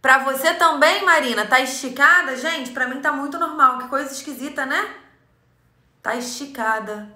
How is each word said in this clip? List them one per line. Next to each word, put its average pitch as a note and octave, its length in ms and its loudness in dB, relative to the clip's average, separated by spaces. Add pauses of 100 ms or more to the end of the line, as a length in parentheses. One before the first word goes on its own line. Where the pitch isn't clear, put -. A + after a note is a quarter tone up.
Pra C4 180 6
você C4+ 340 0
também, E4 500 4
Marina, C4 420 2
tá B3+ 140 4
esticada? C#4 760 2
Gente, D4 340 -6
pra B3+ 160 -4
mim C4 140 -8
tá D4+ 100 0
muito C#4+ 260 -6
normal. D4+ 420 2
Que B3 100 -10
coisa C#4 200 -4
esquisita, C#4 560 -8
né? E4+ 240 -4 (1120)
Tá - 140 -4
esticada. A3 1000 -6